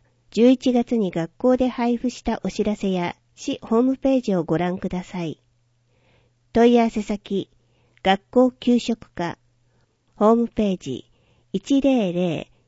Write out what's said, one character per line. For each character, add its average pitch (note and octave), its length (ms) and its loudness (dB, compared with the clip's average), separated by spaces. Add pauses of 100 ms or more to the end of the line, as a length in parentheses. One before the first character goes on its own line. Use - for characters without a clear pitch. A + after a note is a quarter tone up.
(300)
十 A3+ 200 4
一 B3+ 220 2
月 A#3+ 240 -2
に G3 140 -2
学 E3 260 -6
校 B3+ 200 2
で B3+ 100 0
配 A#3+ 300 -2
布 B3 140 -4
し - 120 -12
た A3+ 220 -4
お F#3+ 40 -6
知 G#3 140 -4
ら G#3 140 -4
せ G3 160 -4
や F3 240 -4 (180)
市 - 260 -10
ホ A3+ 200 0
ー - 20 4
ム C4 140 0
ペ C4+ 220 0
ー A#3+ 40 -6
ジ G3 140 -2
を E3 80 0
ご D#3+ 120 -2
覧 F3+ 220 -4
く F#3+ 100 -6
だ F3+ 140 -8
さ F3 220 -10
い。 - 180 -10 (1080)
問 A#3+ 200 6
い A#3+ 80 6
合 A3+ 40 4
わ A3+ 60 0
せ G#3+ 120 -6
先、 G3+ 480 -8 (540)
学 F#3+ 260 2
校 B3 220 4
給 A#3+ 260 0
食 - 320 -8
課、 E3+ 260 -8 (800)
ホ G#3+ 180 4
ー A#3 40 4
ム A#3 120 0
ペ G3+ 260 -2
ー F3 40 -6
ジ、 - 320 -12 (420)
一 C4+ 280 -2
零 B3 320 2
零 F3 340 -4 (220)